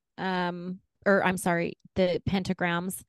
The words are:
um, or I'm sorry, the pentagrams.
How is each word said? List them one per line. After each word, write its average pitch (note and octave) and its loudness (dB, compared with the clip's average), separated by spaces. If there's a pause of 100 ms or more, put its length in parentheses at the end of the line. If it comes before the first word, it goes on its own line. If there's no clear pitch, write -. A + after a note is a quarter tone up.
(160)
um, F3+ -4 (260)
or G3 4
I'm F#3 2
sorry, E3+ 0 (200)
the F3+ 2
pentagrams. F3+ -2